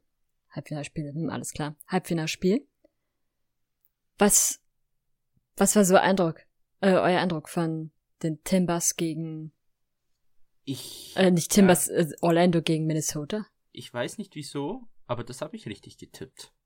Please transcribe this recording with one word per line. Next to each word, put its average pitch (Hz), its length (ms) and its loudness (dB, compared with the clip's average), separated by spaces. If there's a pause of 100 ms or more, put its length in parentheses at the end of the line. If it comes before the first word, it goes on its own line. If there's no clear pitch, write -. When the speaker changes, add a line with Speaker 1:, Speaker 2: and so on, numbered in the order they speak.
(500)
Speaker 1:
Halbfinalspiel, 147 640 -10
hm, 160 160 -6
alles - 240 -8
klar. 151 220 -8 (120)
Halbfinalspiel. 185 800 -2 (1500)
Was, - 440 2 (960)
was 196 180 2
war 208 100 6
so 185 100 6
Eindruck, 180 440 2 (400)
äh, 190 140 4
euer 175 260 4
Eindruck 165 300 -2
von 160 420 -4 (320)
den 156 200 -4
Timbers 170 520 0
gegen 160 580 -6 (1080)
Speaker 2:
Ich, - 540 -12
Speaker 1:
äh, 185 140 4
nicht 170 220 0
Speaker 2:
ja. - 20 0
Speaker 1:
Timbers, 185 320 6
äh, 147 240 0 (100)
Orlando 170 400 4
gegen 156 240 0
Minnesota? 156 600 -4 (260)
Speaker 2:
Ich - 220 -18
weiß 123 240 -6
nicht - 180 -14
wieso, 151 520 -8 (200)
aber 117 160 -6
das - 180 -14
hab 156 120 -10
ich 220 140 -16
richtig - 300 -16
getippt. - 560 -20 (120)